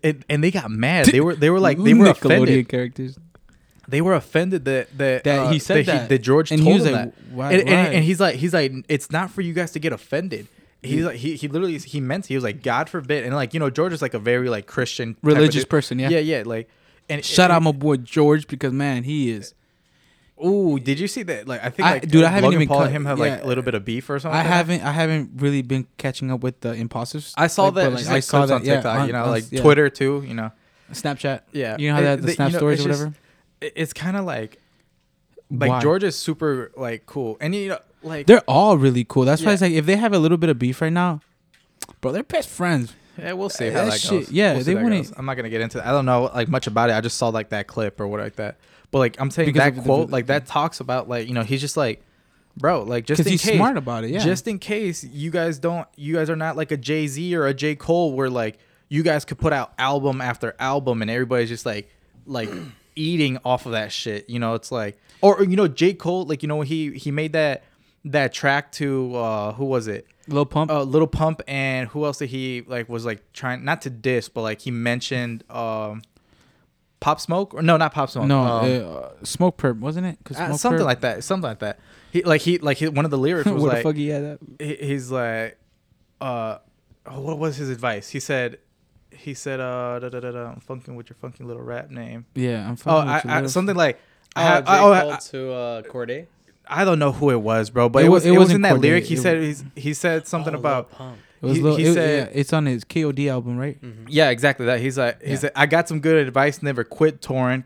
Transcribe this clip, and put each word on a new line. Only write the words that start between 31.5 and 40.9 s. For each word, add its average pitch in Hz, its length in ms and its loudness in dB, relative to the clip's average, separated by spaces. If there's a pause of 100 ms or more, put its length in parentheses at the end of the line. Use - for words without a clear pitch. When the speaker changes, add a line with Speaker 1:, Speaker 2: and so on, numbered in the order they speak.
Speaker 1:
Yeah. 117 260 -4
Speaker 2:
You 147 100 -2
know 147 80 2
how 147 40 4
Speaker 1:
It, - 40 4
Speaker 2:
they 143 60 4
have 139 120 0
the 156 60 -2
Speaker 1:
they, 170 60 0
Speaker 2:
Snap 139 140 0
Speaker 1:
you 139 60 0
know, 175 40 0
Speaker 2:
stories 147 200 2
Speaker 1:
it's 143 80 0
Speaker 2:
or - 20 0
Speaker 1:
just, 143 140 0
Speaker 2:
whatever? 151 140 -8 (440)
Speaker 1:
it, 147 160 -10
it's 160 160 -4
kinda 190 300 -4
like, 123 360 -8 (920)
like, 135 180 0
Speaker 2:
Why? 127 140 2
Speaker 1:
George 175 220 2
is 175 120 -2
super, 147 580 -4
like, 120 300 -8
cool. 117 340 -6
And, 160 160 -4
you 202 140 -6
know, 180 100 -6 (240)
like 156 240 -8
Speaker 2:
They're 226 220 8
all 170 300 4
really 127 260 2
cool. 131 200 0
That's 151 180 2
why 165 60 2
Speaker 1:
Yeah. 208 60 6
Speaker 2:
it's 185 80 0
like, 175 100 2
if 156 140 0
they 190 100 4
have 214 160 0
a 196 60 4
little 160 200 4
bit 165 120 2
of 131 80 0
beef 123 220 -2
right 160 120 0